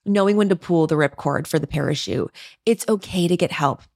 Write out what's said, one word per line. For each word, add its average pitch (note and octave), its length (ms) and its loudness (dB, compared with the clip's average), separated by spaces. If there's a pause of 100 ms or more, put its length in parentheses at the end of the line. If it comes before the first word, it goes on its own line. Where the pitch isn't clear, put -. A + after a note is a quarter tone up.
knowing G3+ 320 2
when G#3 120 4
to F#3+ 60 4
pull E3 300 2
the D#3 100 0
ripcord C#3+ 520 -2
for E3 100 -2
the D3 100 -4
parachute. - 640 -4 (340)
It's - 220 0
okay F#3+ 400 -2
to F3 80 2
get E3 160 0
help. C#3+ 300 -2 (140)